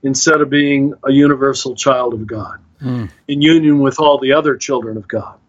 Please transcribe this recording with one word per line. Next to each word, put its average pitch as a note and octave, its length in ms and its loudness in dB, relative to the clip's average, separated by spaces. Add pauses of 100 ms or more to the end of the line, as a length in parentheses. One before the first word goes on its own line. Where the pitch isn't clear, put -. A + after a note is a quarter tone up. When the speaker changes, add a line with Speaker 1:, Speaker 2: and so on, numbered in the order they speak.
Speaker 1:
instead C#3+ 380 0
of C#3+ 100 0
being C#3+ 440 0 (120)
a C3+ 60 0
universal C3+ 600 2
child B2+ 400 0
of G#2+ 120 -10
God G#2+ 320 -12 (240)
Speaker 2:
Mm. B2 280 -6 (180)
Speaker 1:
in C#3+ 120 -4
union D3+ 380 4
with C3+ 220 0
all D3 180 4
the C3 140 0
other D3 240 2
children A#2 400 -6
of G#2+ 100 -12
God. - 320 -10 (100)